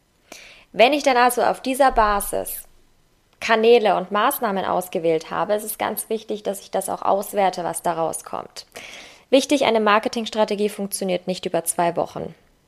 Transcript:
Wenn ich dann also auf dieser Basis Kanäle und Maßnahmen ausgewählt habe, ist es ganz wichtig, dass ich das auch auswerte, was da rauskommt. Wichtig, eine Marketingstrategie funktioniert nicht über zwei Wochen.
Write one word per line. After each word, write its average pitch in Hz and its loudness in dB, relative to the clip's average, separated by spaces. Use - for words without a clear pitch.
Wenn 233 6
ich 285 0
dann 262 4
also 240 4
auf - 0
dieser 262 2
Basis - -2
Kanäle 220 4
und 185 -4
Maßnahmen 208 0
ausgewählt 165 -2
habe, 170 -2
ist 214 -4
es 214 -10
ganz 208 -6
wichtig, 214 -6
dass 196 -6
ich - -20
das 190 -4
auch 190 -6
auswerte, 196 0
was 165 -6
da 175 -2
rauskommt. - -8
Wichtig, 269 4
eine 226 2
Marketingstrategie 214 0
funktioniert 196 -6
nicht 185 -6
über 170 -2
zwei 170 -2
Wochen. 160 -6